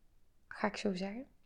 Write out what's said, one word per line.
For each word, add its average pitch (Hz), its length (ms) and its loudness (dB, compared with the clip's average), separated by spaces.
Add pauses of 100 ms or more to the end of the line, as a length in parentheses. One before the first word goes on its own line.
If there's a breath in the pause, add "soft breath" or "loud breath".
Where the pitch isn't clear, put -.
(480)
Ga - 180 0
ik 208 100 2
zo 202 180 2
zeggen. 196 320 -4 (200)